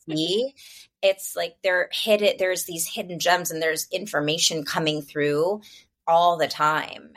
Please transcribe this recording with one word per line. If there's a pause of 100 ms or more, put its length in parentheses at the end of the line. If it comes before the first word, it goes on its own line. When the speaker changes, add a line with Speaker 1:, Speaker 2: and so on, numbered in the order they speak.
Speaker 1:
<laughs>
Speaker 2:
see. (480)
It's
like
they're
hidden,
there's
these
hidden
gems
and
there's
information
coming
through (440)
all
the
time,